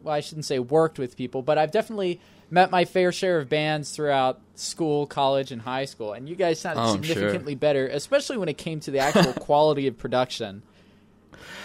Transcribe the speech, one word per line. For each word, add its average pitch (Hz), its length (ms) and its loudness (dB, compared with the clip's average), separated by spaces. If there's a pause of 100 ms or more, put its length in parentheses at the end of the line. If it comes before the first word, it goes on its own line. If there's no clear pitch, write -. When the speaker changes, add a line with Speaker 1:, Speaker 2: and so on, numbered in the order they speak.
Speaker 1:
well, 151 100 -4
I 151 60 0
shouldn't 151 240 -10
say 135 160 -2
worked 156 400 2
with 127 160 -6
people, 127 260 -6
but 151 160 2
I've 156 140 2
definitely 208 480 -2 (300)
met 180 200 6
my 180 140 4
fair 180 260 2
share 175 300 0
of 131 80 -6
bands 151 420 0
throughout 139 500 0 (140)
school, 147 540 -2
college, 135 420 2
and 117 120 -10
high 131 240 -4
school, 107 260 -10
and 127 160 -12
you 175 80 -10
guys 170 240 2
sounded 160 220 -4
Speaker 2:
Oh, - 20 2 (100)
I'm 98 80 -2
sure. 160 120 -2
Speaker 1:
significantly 104 420 -2
better, 135 320 2
especially 269 480 -2
when 185 120 -4
it 143 100 -6
came 160 220 -8
to 143 120 -8
the 135 80 0
actual 147 320 4
Speaker 2:
<laughs> - 160 -10
Speaker 1:
quality 147 400 4
of 120 100 -4
production. 117 640 -4 (1040)